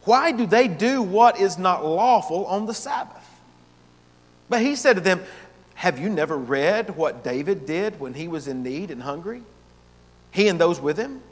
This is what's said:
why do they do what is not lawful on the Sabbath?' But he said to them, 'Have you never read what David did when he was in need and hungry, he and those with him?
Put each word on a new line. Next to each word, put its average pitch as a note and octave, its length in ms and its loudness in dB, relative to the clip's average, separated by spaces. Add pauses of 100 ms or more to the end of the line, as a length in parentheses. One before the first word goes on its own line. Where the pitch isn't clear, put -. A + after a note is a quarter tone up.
why C4+ 300 4
do A#3 120 0
they A3+ 220 4
do A3 340 0
what G#3+ 380 4
is F#3+ 180 0
not F3+ 280 0
lawful F#3 600 2
on G3+ 200 -4
the A3+ 80 -6
Sabbath?' - 440 -8 (1300)
But A3+ 120 0
he C#4+ 140 0
said A#3+ 220 4
to F#3 40 -4
them, F3+ 220 2 (520)
'Have E3 220 -2
you D#3+ 120 -4
never D#3 280 -2
read D3 600 -2
what D3+ 260 -4
David C#3+ 420 -4
did E3+ 360 -4
when C3 120 -10
he D#3 140 -10
was D3+ 220 -8
in B2+ 140 -8
need D3+ 280 -8
and B2+ 100 -12
hungry, E3 400 -10 (920)
he G#3 180 4
and F3 100 0
those E3+ 220 2
with D3+ 160 0
him? C4 240 -8 (100)